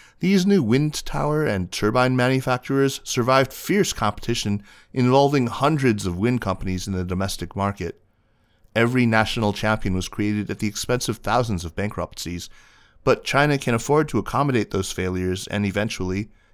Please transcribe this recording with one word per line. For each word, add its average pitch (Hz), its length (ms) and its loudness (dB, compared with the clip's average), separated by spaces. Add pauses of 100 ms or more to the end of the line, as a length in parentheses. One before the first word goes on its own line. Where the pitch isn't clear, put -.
(200)
These 185 260 4
new 196 160 4
wind 139 420 0
tower 147 400 -2
and 95 280 -2
turbine 127 420 2
manufacturers 131 880 0
survived 131 500 2
fierce - 400 0
competition 104 680 -2 (300)
involving 131 560 4
hundreds 131 580 0
of 87 120 -4
wind 120 220 0
companies 92 460 -4
in 101 60 -4
the 92 120 -4
domestic 92 520 -6
market. 98 440 -4 (760)
Every 120 300 2
national 110 460 2
champion 107 420 0
was 92 120 -2
created 104 440 -2
at 95 100 -8
the 107 80 -2
expense 123 400 -4
of 110 80 -2
thousands 110 480 -2
of 80 100 -10
bankruptcies, 87 720 -8 (540)
but - 220 2
China 143 340 2
can 127 160 0
afford 147 360 2
to 117 80 0
accommodate 131 520 0
those 95 220 -4
failures, 92 560 -4
and 104 180 -2
eventually, 101 640 -4 (240)